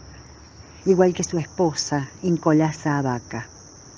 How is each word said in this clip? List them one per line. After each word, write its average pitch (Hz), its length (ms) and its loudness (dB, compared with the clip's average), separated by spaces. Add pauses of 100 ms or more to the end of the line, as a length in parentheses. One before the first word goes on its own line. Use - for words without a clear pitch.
(840)
igual 185 300 4
que 170 100 -4
su 175 140 -4
esposa, 147 720 -2 (140)
Incolasa 156 760 0
Abaca. 123 500 -6 (500)